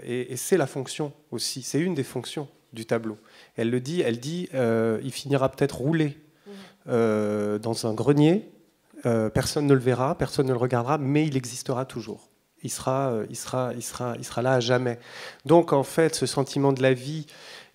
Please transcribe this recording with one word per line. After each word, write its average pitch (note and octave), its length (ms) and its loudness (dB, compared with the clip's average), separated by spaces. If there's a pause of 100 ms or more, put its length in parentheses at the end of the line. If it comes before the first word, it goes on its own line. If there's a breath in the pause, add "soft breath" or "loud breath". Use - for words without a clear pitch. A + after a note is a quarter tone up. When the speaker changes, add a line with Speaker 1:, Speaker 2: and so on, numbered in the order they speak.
Speaker 1:
et, B2 280 -6
et B2+ 40 -8
c'est F#3+ 200 0
la D3 100 2
fonction C#3+ 460 -6 (180)
aussi, A#2+ 320 -6
c'est C3+ 180 -2
une F3+ 140 0
des C#3 100 -2
fonctions C3+ 440 -8 (240)
du A2+ 140 -12
tableau. A2 320 -2 (380 loud breath)
Elle A#2 140 0
le B2 100 0
dit, D#3 200 -4
elle A#2+ 200 0
dit, E3 340 -6
euh, A2+ 480 2
il C3+ 100 -8
finira C3 380 0
peut-être - 280 0
roulé, D3 400 0 (280 loud breath)
Speaker 2:
Mhm. G3+ 60 -18 (360 loud breath)
Speaker 1:
euh, G#2+ 680 2
dans A2+ 280 -4
un A2 80 0
grenier, D3 560 4 (560)
euh, A2 240 2
personne C#3+ 360 0
ne C#3 80 8
le C3 60 8
verra, B2+ 360 2
personne C3+ 300 0
ne C3 60 2
le A#2+ 60 0
regardera, B2 400 2
mais D3 280 2
il C#3 100 0
existera B2 480 -4
toujours. G#2+ 460 -12 (340)
Il C3 60 -8
sera, C3 420 -2
euh, G#2+ 180 -2
il A#2+ 60 -12
sera, B2+ 400 -4
il A#2 60 -10
sera, A#2+ 360 -6
il B2+ 60 -10
sera - 180 -4
là C3 120 4
à B2+ 60 4
jamais. B2 380 0 (460 loud breath)
Donc E3 280 6
en C#3 120 4
fait, D#3+ 320 2
ce C3 100 -2
sentiment C#3 460 2
de C3 100 -2
la C3 120 6
vie C#3+ 320 -8 (480 loud breath)